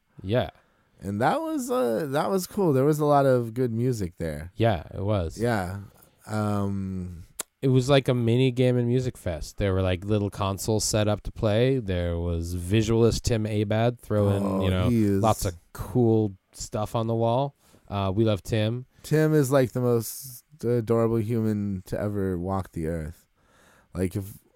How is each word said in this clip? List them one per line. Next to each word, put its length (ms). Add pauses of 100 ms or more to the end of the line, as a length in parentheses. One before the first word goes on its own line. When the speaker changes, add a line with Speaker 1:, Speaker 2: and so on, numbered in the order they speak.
(220)
Speaker 1:
Yeah. 280 (500)
Speaker 2:
And 200
that 200
was, 300
uh, 400
that 200
was 160
cool. 260
There 120
was 160
a 40
lot 220
of 260
good 200
music 460
there. 380
Speaker 1:
Yeah, 280 (100)
it 80
was. 360
Speaker 2:
Yeah. 400 (480)
Um, 1000 (380)
Speaker 1:
It 60
was 220
like 180
a 60
mini 380
game 260
and 100
music 300
fest. 400
There 160
were, 80
like, 240
little 240
consoles 520
set 260
up 160
to 80
play. 460
There 400
was 360
visualist 720
Tim 200
Abad 560
throwing, 420
Speaker 2:
Oh, 220
Speaker 1:
you 60
know, 180
Speaker 2:
he 160
is 160
Speaker 1:
lots 240
of 100 (200)
cool 580 (200)
stuff 420
on 120
the 80
wall. 400 (320)
Uh, 280
we 100
love 180
Tim. 440 (160)
Speaker 2:
Tim 320
is, 160
like, 220
the 100
most 600 (220)
adorable 540
human 680
to 140
ever 380
walk 340
the 140
earth. 400 (640)
Like, 240
if, 80 (320)